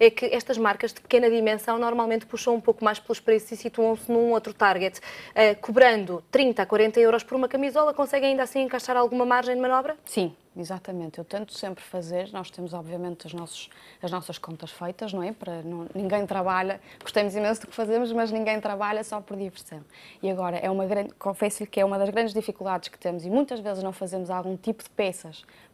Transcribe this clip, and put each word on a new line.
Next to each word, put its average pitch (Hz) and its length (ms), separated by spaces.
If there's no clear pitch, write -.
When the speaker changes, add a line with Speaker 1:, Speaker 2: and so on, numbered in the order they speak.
Speaker 1:
é 226 100
que 233 160
estas 233 320
marcas 220 340
de - 80
pequena 240 300
dimensão 220 480
normalmente 233 480
puxam 240 300
um 220 40
pouco - 240
mais 214 140
pelos - 220
preços 220 320
e 220 40
situam-se 226 540
num 233 220
outro 214 200
target, 185 460
eh, 208 220
cobrando 214 760
trinta 254 340
a 180 40
quarenta 214 320
euros 226 240
por - 140
uma 262 100
camisola, 285 480
conseguem 277 360
ainda 269 120
assim 262 220
encaixar 247 320
alguma 247 300
margem 247 280
de 247 60
manobra? 262 340
Speaker 2:
Sim, 175 280
exatamente. 175 600
Eu 170 80
tento 208 260
sempre 190 320
fazer, 180 480
nós 185 180
temos 175 220
obviamente 170 540
os 165 80
nossos, 170 340
as 180 80
nossas 175 280
contas 165 320
feitas, 185 420
não 185 100
é? 196 120
Para 170 260
não... 170 340
ninguém 202 300
trabalha, 190 560
gostamos 208 340
imenso 214 240
do - 60
que - 80
fazemos, 226 360
mas 226 220
ninguém 220 300
trabalha 208 420
só 214 160
por 202 160
diversão. 180 460
E 240 80
agora, 180 260
é 190 140
uma 190 160
grande, 202 320
confesso-lhe 202 500
que - 100
é 196 60
uma 196 140
das 196 100
grandes 214 240
dificuldades 196 560
que - 100
temos 175 280
e - 20
muitas 247 320
vezes 196 220
não 190 100
fazemos 185 380
algum 185 260
tipo 220 260
de - 60
peças, 180 560